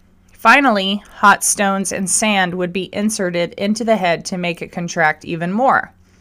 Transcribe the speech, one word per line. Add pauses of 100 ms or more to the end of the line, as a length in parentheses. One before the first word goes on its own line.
(300)
Finally, (120)
hot
stones
and
sand
would
be
inserted
into
the
head
to
make
it
contract
even
more. (280)